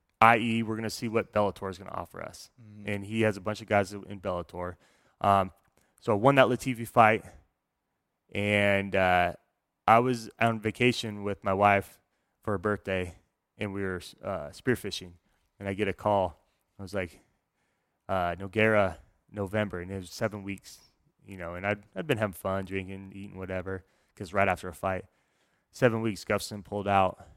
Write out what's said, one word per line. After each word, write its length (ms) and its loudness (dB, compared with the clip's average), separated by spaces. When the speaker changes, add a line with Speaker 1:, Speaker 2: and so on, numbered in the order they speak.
Speaker 1:
I 160 8
E, 260 0
we're 120 -6
gonna 140 -6
see 180 -8
what 260 -2
Bellator 360 0
is 80 -10
gonna 160 -16
offer 300 -10
us. 260 -16
Speaker 2:
Mm-hmm. 280 -16
Speaker 1:
And 160 -4
he 160 0
has 160 4
a 40 -14
bunch 200 -6
of 60 -16
guys 260 2
in 280 -12
Bellator. 540 -8
Um, 300 4
so 120 -2
I 20 0
won 200 4
that 120 8
Latifi 400 -4
fight, 360 6
and, 640 2
uh, 380 4
I 120 8
was 300 -2
on 200 0
vacation 640 -2
with 200 -6
my 100 0
wife 460 4
for 80 -4
her 60 -2
birthday, 580 -4
and 160 -8
we 100 -6
were, 180 -6
uh, 280 -8
spearfishing, 600 -4
and 80 -10
I 60 -2
get 140 -2
a 60 -2
call. 460 0
I 40 -14
was 100 -14
like, 260 -8
uh, 280 -2
"Nogueira, 600 2
November," 500 -4
and 100 -12
it 60 -8
was 140 -12
seven 320 -6
weeks, 480 -14
you 120 -14
know, 180 -10
and 120 -8
I'd, 160 -2
I'd 120 -8
been 100 2
having 160 -2
fun, 320 -4
drinking, 480 -10
eating, 240 -14
whatever, 480 -8
'cause 180 -14
right 140 4
after 220 0
a 40 -10
fight, 320 -6
seven 300 2
weeks, 240 -4
Gustafsson 380 -4
pulled 240 -6
out, 500 2